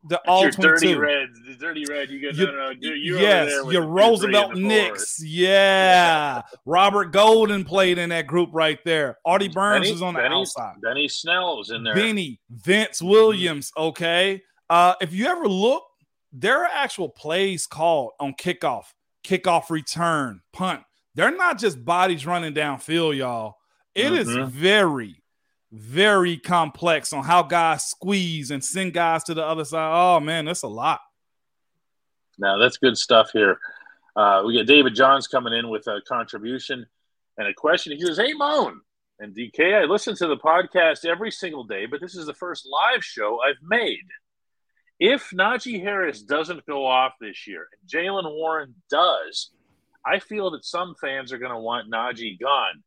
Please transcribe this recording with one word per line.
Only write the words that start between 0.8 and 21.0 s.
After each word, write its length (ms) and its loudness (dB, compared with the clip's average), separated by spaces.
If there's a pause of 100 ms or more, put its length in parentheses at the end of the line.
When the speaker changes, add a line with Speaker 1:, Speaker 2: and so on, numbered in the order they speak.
Speaker 1:
twenty-two. 60 -2
Speaker 2:
red, 260 0 (180)
the 100 -20
dirty 300 -8
red. 240 -8
You 120 -12
go, 80 -8
Speaker 1:
You, 160 0
Speaker 2:
"No, 80 -4
no, 200 -8
dude, 300 -8
you're 160 -4
Speaker 1:
yes, 280 6
Speaker 2:
over 40 -4
there 140 -4
with 80 -4
Speaker 1:
your 80 2
Speaker 2:
the 60 -4
two, 40 -6
Speaker 1:
Roosevelt 640 4
Speaker 2:
three, 80 -4
and 100 0
the 100 4
four." 120 0
Speaker 1:
Knicks. 280 -8
Yeah. 1200 4 (120)
Speaker 2:
<laughs> 120 -20
Speaker 1:
Robert 460 2
Golden 540 6
played 320 2
in 140 -4
that 140 -2
group 280 0
right 320 0
there. 400 0
Artie 240 2
Burns 320 2
Speaker 2:
Benny, 100 0
Speaker 1:
was 100 -6
on 120 -4
the 80 -2
Speaker 2:
Benny, 160 0
Speaker 1:
outside. 440 -6
Speaker 2:
Benny 280 -4
Snell 480 -2
was 140 -12
in 120 -8
there. 120 -2
Speaker 1:
Benny, 440 -2 (100)
Vince 500 -2
Speaker 2:
Mm-hmm. 100 -4
Speaker 1:
Williams, 680 4
okay? 680 -2 (280)
Uh, 320 6
if 120 -6
you 140 -2
ever 220 0
look, 340 0 (480)
there 320 0
are 100 0
actual 360 -4
plays 580 -4
called 440 0 (100)
on 140 -6
kickoff, 500 -6 (400)
kickoff 440 0
return, 680 -4 (140)
punt. 280 -6 (340)